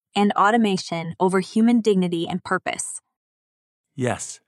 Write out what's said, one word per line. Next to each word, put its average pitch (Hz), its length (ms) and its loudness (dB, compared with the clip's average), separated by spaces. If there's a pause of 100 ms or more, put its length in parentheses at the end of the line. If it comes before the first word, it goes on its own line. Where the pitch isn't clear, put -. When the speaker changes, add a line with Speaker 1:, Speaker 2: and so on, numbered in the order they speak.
(140)
Speaker 1:
and 202 200 2
automation 190 880 0
over 190 180 2
human 226 400 2
dignity 180 480 0
and - 160 -4
purpose. - 580 -6 (920)
Speaker 2:
Yes, 120 520 -6